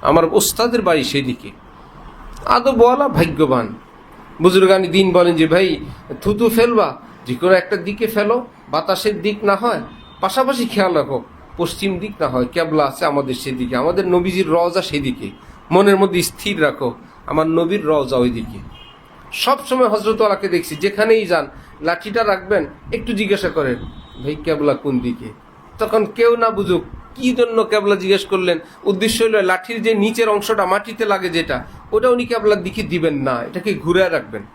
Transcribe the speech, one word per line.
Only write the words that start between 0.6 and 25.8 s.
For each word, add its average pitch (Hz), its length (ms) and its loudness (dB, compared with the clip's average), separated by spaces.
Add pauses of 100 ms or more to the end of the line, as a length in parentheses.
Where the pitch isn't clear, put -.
বাড়ি 165 220 0
সেদিকে। 123 480 -6 (920)
আদবওয়ালা 247 640 4
ভাগ্যবান। 143 680 2 (680)
বুজুর্গানি 185 460 4
দিন 185 240 4
বলেন 175 240 4
যে, 160 120 4
"ভাই, 170 320 2 (420)
থুতু 208 280 2
ফেলবা, 226 460 2 (300)
যে 123 100 -4
কোনো 180 180 4
একটা 185 220 2
দিকে 202 320 -4
ফেলো, 220 380 0 (240)
বাতাসের 180 520 -2
দিক 208 220 -4
না 202 120 4
হয়, 214 260 -2 (400)
পাশাপাশি 254 440 0
খেয়াল 190 280 0
রাখো, 139 300 -2 (340)
পশ্চিম 180 420 -2
দিক 208 200 -8
না 151 80 0
হয়, 127 180 0
কেবলা 156 400 0
আছে 135 200 -4
আমাদের 143 280 0
সেদিকে, 127 420 -6
আমাদের 175 320 0
নবীজির 180 420 0
রওজা 170 320 2
সেদিকে, 127 500 -6 (400)
মনের 196 260 6
মধ্যে 185 240 2
স্থির 196 400 -4
রাখো, 135 320 -2 (320)
আমার 156 220 0
নবীর 170 380 0
রওজা 143 320 0
ওইদিকে।" 113 420 -2 (720)
সব 269 340 0
সময় 254 220 2
হযরত 214 340 0
ওয়ালাকে 202 260 0
দেখছি, 170 280 -2
যেখানেই 208 500 2
যান 160 220 0 (340)
লাঠিটা 196 420 -2
রাখবেন, 185 420 0 (280)
একটু 240 200 -6
জিজ্ঞাসা 196 360 0
করেন, 143 260 -2 (480)
"ভাই, 147 120 -4
কেবলা 147 380 0
কোন 127 260 -2
দিকে?" 120 260 -6 (540)
তখন 214 260 0